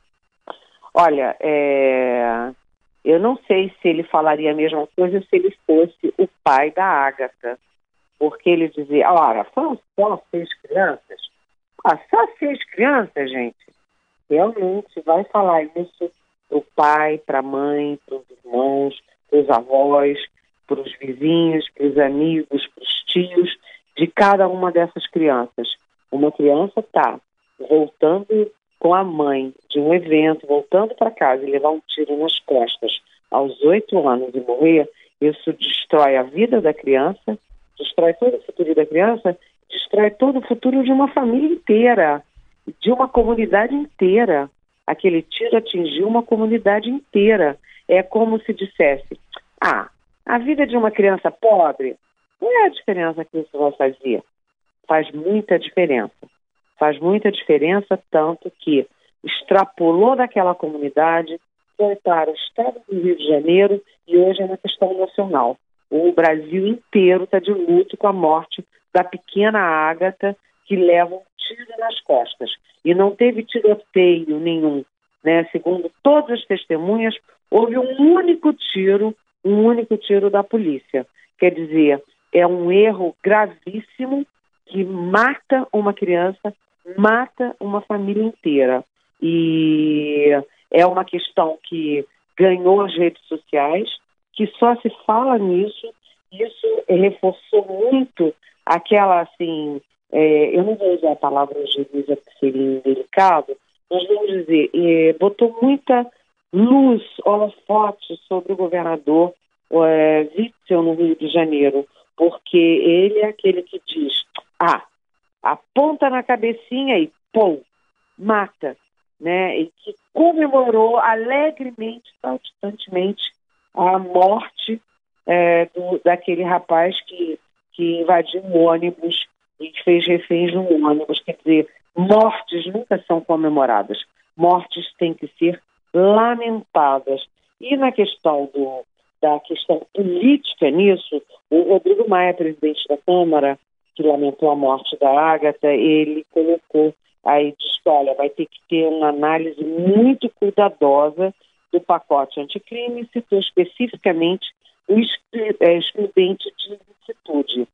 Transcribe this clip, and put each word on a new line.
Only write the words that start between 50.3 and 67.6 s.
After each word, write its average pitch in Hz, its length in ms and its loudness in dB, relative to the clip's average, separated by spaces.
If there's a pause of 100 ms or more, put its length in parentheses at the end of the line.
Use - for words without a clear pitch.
vida 277 280 -2
de 233 100 -4
uma 220 140 0
criança 196 400 0
pobre, 160 680 0 (440)
qual 440 100 -2
é 466 160 4
a - 40 0
diferença 165 540 -6
que - 140 -10
isso 151 180 -10
vai 143 160 0
fazer?" 135 520 -4 (640)
Faz 156 240 0
muita 185 440 -2
diferença. 147 560 -2 (640)
Faz 151 200 0
muita 196 320 0
diferença, 190 640 0 (140)
tanto 165 480 -2
que 143 260 0 (380)
extrapolou 190 960 0
daquela 220 360 0
comunidade, 160 880 -4 (360)
foi 202 180 0
para 165 340 -2
o 156 60 -4
estado 240 540 -6
do 190 120 -6
Rio 175 160 0
de 151 80 -10
Janeiro 170 560 2 (280)
e 175 100 4
hoje 185 240 2
é - 20 -4
uma 190 120 -6
questão 196 420 -4
nacional. 185 580 -2 (320)
O 165 220 0
Brasil 165 560 0
inteiro 185 600 2
tá 190 100 0
de 185 140 -2
luto 180 440 0